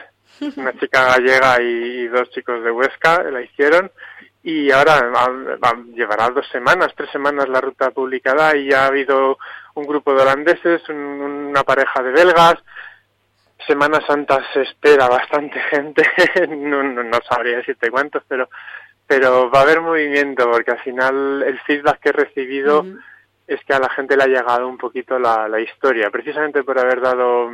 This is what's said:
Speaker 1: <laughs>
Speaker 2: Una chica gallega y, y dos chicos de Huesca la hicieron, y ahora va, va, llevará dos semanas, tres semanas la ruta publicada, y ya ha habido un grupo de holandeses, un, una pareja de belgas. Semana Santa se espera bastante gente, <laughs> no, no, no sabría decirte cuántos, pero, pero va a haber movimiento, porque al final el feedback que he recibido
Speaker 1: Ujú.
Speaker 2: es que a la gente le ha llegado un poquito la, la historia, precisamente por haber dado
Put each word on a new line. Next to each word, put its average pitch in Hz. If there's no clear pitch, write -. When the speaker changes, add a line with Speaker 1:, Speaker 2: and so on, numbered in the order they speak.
Speaker 1:
<laughs> 294
Speaker 2:
Una 131
chica 131
gallega 127
y, 120
y 120
dos 123
chicos 120
de 117
Huesca 147
la 139
hicieron, 151
y 156
ahora 143
va, 123
va, 117
llevará 110
dos 127
semanas, 143
tres 147
semanas 143
la 131
ruta 131
publicada, 135
y 139
ya 135
ha 135
habido 135
un 147
grupo 143
de 135
holandeses, 160
un, 156
una 143
pareja 135
de 127
belgas. 170
Semana 147
Santa 139
se 139
espera 139
bastante 139
gente, 151
<laughs> 175
no, 143
no, 123
no 117
sabría 120
decirte 123
cuántos, 143
pero, 131
pero 127
va 135
a -
haber 160
movimiento, 143
porque 117
al 117
final 135
el 131
feedback 147
que -
he 143
recibido 139
Speaker 1:
Ujú. 190
Speaker 2:
es 139
que -
a 139
la 131
gente 139
le 135
ha -
llegado 123
un 127
poquito 127
la, 113
la 110
historia, 113
precisamente 143
por 131
haber 127
dado 123